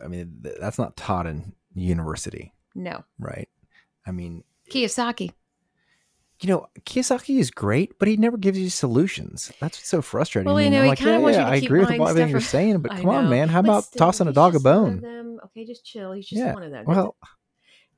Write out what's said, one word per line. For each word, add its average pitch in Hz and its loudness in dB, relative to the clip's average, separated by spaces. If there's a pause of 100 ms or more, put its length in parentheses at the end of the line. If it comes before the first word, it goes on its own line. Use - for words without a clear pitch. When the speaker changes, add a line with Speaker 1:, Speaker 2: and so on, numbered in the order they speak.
Speaker 1:
I 76 -14
mean, 85 -12
th-, - -12
that's 101 -8
not - -6
taught 87 -4
in 80 -10 (220)
university. 85 -4 (220)
Speaker 2:
No. 180 -12 (140)
Speaker 1:
Right? 131 -12 (580)
I 98 -12
mean 87 -12 (260)
Speaker 2:
Kiyosaki. 240 -4 (1080)
Speaker 1:
You 180 -4
know, 185 0 (160)
Kiyosaki 254 -2
is 131 0
great, 113 -2
but 196 2
he 214 2
never 233 2
gives 190 0
you 185 -4
solutions. - -2 (100)
That's 151 -8
what's - -14
so 160 0
frustrating 104 -2
Speaker 2:
Well, 285 2
Speaker 1:
to - 4
me. 294 4
Speaker 2:
you - 6
Speaker 1:
And 277 4
Speaker 2:
know, 269 4
Speaker 1:
I'm 269 6
Speaker 2:
he 135 8
Speaker 1:
like, - 0
Speaker 2:
kinda - 2
Speaker 1:
"Yeah, 240 4
Speaker 2:
wanted 269 4
Speaker 1:
yeah, - 4
Speaker 2:
to - 0
Speaker 1:
I 139 2
Speaker 2:
keep - -4
Speaker 1:
agree 151 4
with 190 4
Speaker 2:
my 160 2
Speaker 1:
everything 160 2
Speaker 2:
stuff 160 2
Speaker 1:
you're 131 2
Speaker 2:
from - -6
Speaker 1:
saying, 190 2
but 117 -6
Speaker 2:
I 185 -8
Speaker 1:
come 185 2
on, 262 2
Speaker 2:
know. 147 4
Speaker 1:
man, 139 2
how 170 4
Speaker 2:
But 220 4
Speaker 1:
about 208 4
Speaker 2:
still, - -14
Speaker 1:
tossing 180 2
a - -2
Speaker 2:
he's 131 -2
Speaker 1:
dog 160 8
a - 0
Speaker 2:
just 131 2
one 139 8
of 220 4
Speaker 1:
bone?" 95 -2
Speaker 2:
them. 233 -14
Okay, 226 -16
just 233 -18
chill. 190 -14
He's 196 -12
just 208 -6
Speaker 1:
Yeah. 254 -2
Speaker 2:
one 190 -14
of 156 -14
them. 117 -14
Speaker 1:
Well, 180 0 (800)